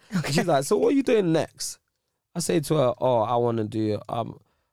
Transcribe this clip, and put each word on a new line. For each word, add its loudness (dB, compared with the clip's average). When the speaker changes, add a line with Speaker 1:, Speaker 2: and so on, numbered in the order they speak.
Speaker 1:
<laughs> -8
Okay. -4
Speaker 2:
She's 0
like, 2
"So 0
what 2
are 2
you 2
doing 2
next?" -4
I -6
say 0
to -2
her, 2
"Oh, 2
I 0
wanna 0
do, -2
um, -6